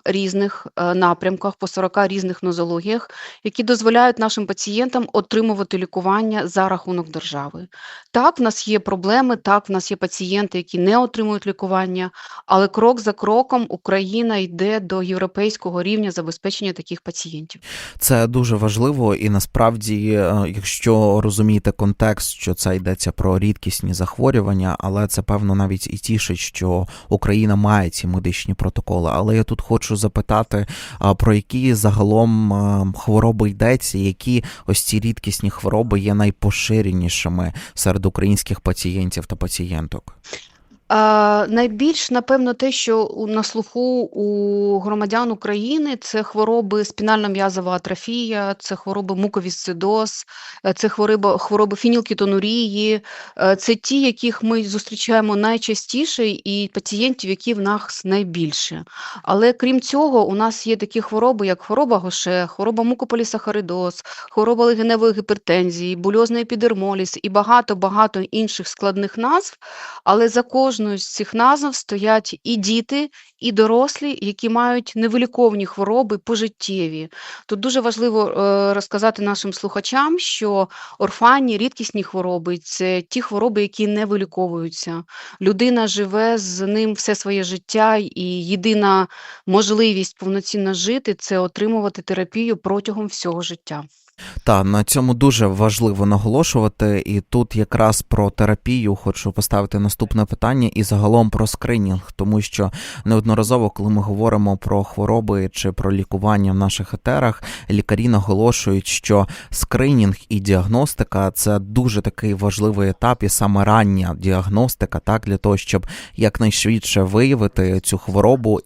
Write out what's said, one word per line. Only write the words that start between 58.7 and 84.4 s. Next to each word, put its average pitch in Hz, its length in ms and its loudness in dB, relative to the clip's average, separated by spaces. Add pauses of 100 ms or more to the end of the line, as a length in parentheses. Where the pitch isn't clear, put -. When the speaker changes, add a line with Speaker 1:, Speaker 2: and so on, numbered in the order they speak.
Speaker 1:
Але 220 300 4
крім 254 280 2
цього, 277 460 2
у 190 80 -2
нас 220 320 -2
є 226 100 0
такі 208 240 -4
хвороби, 214 460 0
як 180 160 -2
хвороба 233 360 2
ГОШЕ, 180 480 -2
хвороба 220 380 -4
мукополісахаридоз, 214 1200 -4 (280)
хвороба 233 340 2
легеневої 226 480 4
гіпертензії, 180 840 -2
бульозний 226 460 2
епідермоліз 202 800 -2
і 208 60 -4
багато-багато 208 920 2
інших 208 480 -4
складних 196 500 -4
назв. 285 380 0 (480)
Але 233 240 6
за 240 140 2
кожною 226 560 0
з - 160 -10
цих - 200 -6
назв 269 400 2
стоять 214 720 0
і 233 120 -2
діти, 233 540 -2 (300)
і 233 120 -2
дорослі, 240 720 2
які 202 260 -4
мають 240 480 0
невиліковні 226 720 2
хвороби 208 520 -2
пожиттєві. 190 920 -6 (380)
Тут 202 140 -4
дуже 254 200 0
важливо, 220 500 0
е, 202 440 2
розказати 202 480 -2
нашим 202 300 -2
слухачам, 262 640 -2
що 202 500 -2 (300)
орфанні, 240 600 2
рідкісні 214 440 -4
хвороби — 180 640 -4
це 185 380 -2
ті 247 200 -6
хвороби, 214 400 0
які 202 240 -2
не 208 200 0
виліковуються. 170 960 -4 (360)